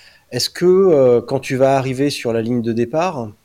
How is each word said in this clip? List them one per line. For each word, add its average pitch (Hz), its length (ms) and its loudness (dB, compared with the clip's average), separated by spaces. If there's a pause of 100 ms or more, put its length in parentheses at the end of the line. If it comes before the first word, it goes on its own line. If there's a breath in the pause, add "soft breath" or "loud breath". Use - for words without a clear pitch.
(300 soft breath)
Est-ce 123 180 -6
que, - 160 -6
euh, 160 560 4
quand 127 200 -6
tu 135 160 -6
vas 135 200 2
arriver 135 320 -2
sur 123 240 -4
la 113 80 0
ligne 117 220 -2
de 117 100 -4
départ 120 580 -4 (140)